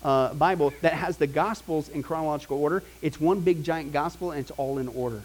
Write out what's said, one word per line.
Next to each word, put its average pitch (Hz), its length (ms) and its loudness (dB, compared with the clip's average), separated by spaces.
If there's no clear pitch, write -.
uh, 135 300 2
Bible 151 460 2
that 165 140 2
has 165 240 -2
the 147 100 2
Gospels 156 600 -2
in 139 140 -6
chronological 151 540 -2
order, 156 260 2
it's 151 180 -2
one 180 220 4
big 165 240 2
giant 160 260 -4
gospel 165 400 -2
and 147 80 -4
it's 127 120 -6
all 139 260 -2
in 127 100 -2
order. 117 380 -4